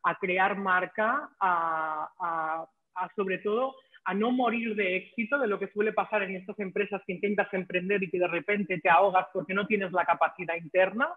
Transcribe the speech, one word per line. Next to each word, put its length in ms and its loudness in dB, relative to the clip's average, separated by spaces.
a 120 2
crear 420 0
marca, 720 0
a, 680 0
a, 460 -4
a 200 -6
sobre 240 -2
todo 360 -2
a 80 -2
no 180 2
morir 440 0
de 200 0
éxito, 440 -4
de 80 0
lo 100 0
que 100 -4
suele 260 -2
pasar 300 0
en 120 -6
estas 240 -12
empresas 480 -4
que 60 -6
intentas 400 0
emprender 500 -2
y 60 -6
que 100 -2
de 80 4
repente 520 -2
te 100 2
ahogas 440 6
porque 200 -4
no 140 0
tienes 240 0
la 140 0
capacidad 500 0
interna. 600 2